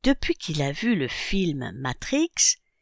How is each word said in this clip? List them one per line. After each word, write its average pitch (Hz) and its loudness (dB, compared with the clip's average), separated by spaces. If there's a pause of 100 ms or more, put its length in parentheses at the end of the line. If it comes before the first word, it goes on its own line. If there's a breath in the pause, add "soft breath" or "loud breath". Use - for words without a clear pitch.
Depuis 277 2
qu'il 151 -4
a 139 -2
vu 226 0
le 135 0
film 147 -2
Matrix, 185 -2 (500)